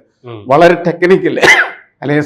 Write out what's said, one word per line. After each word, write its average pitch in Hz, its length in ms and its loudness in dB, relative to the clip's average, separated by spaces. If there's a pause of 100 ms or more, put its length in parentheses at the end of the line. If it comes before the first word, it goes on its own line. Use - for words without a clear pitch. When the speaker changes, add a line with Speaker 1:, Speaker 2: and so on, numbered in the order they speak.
(260)
Speaker 1:
ഉം. 113 220 -16
Speaker 2:
വളരെ 165 400 2
ടെക്നിക്കൽ 170 520 0 (600)
അല്ലെങ്കിൽ 147 240 -2